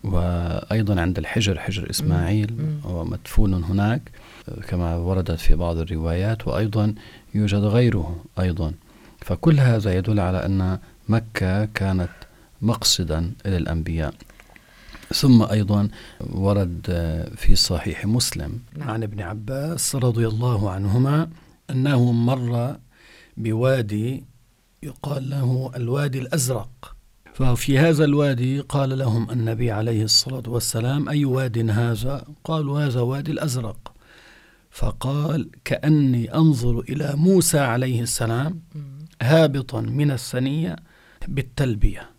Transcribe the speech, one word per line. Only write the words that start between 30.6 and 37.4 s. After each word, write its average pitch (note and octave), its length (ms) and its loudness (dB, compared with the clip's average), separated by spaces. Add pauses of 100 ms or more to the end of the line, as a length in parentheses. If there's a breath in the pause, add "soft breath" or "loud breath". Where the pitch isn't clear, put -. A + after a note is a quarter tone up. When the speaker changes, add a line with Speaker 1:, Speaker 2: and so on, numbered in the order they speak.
Speaker 1:
"أي D3 160 2
واد B2 440 0
هذا؟" A#2 560 0 (180)
قالوا: D3 380 -2
"هذا B2+ 200 0
وادي C#3 300 -2
الأزرق". A#2+ 600 -6 (800 loud breath)
فقال: D3 800 -2 (160)
"كأني C3+ 680 2
أنظر B2 460 4
إلى C#3+ 360 -4
موسى E3 440 4